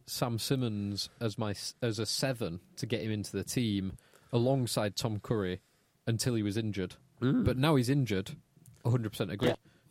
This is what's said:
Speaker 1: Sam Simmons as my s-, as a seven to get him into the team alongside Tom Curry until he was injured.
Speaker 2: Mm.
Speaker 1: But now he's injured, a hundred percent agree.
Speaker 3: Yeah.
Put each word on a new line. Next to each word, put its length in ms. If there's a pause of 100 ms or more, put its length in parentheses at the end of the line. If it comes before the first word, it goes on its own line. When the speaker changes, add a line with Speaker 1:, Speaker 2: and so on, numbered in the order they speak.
Speaker 1:
Sam 320
Simmons 680 (100)
as 180
my 140
s-, 300
as 180
a 60
seven 560 (160)
to 80
get 160
him 100
into 220
the 100
team 540 (340)
alongside 640
Tom 240
Curry 420 (460)
until 260
he 100
was 140
injured. 380 (260)
Speaker 2:
Mm. 220
Speaker 1:
But 140
now 180
he's 140
injured, 420 (540)
a 40
hundred 220
percent 200
agree. 180
Speaker 3:
Yeah. 60 (360)